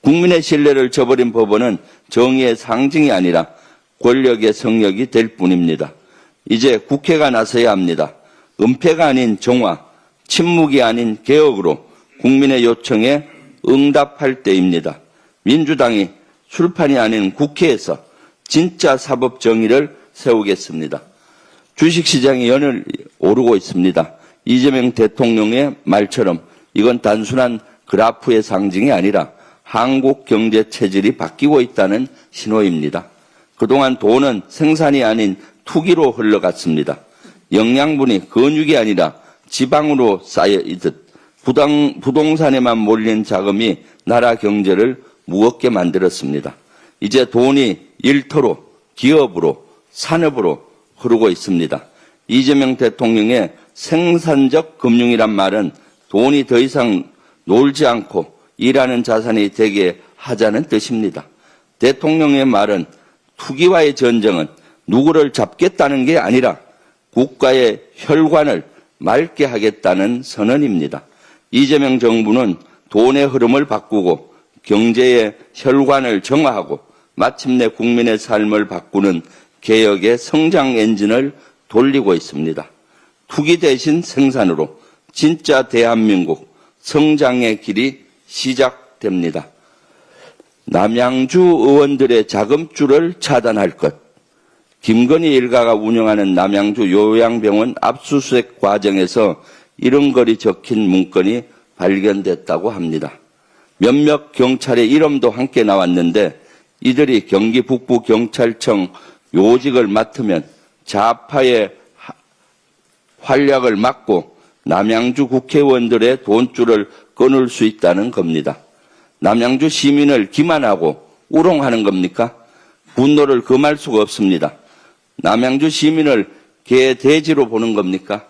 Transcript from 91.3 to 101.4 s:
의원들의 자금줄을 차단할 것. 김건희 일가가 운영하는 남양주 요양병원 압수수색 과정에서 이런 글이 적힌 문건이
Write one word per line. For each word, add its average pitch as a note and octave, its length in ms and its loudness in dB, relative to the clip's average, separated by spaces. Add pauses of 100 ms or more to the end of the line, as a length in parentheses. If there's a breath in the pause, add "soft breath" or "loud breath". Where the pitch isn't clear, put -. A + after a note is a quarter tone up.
의원들의 C#3 880 4
자금줄을 D3 920 -2
차단할 A2 520 -2
것. - 240 -4 (840)
김건희 C#3 540 2
일가가 A#2+ 380 2
운영하는 G#2+ 640 0
남양주 G2+ 560 0
요양병원 A2 880 0
압수수색 C3 800 -4
과정에서 G2 840 0 (340 soft breath)
이런 C3+ 360 2
글이 A2+ 240 2
적힌 G#2+ 500 -2
문건이 F#2+ 560 0 (320 soft breath)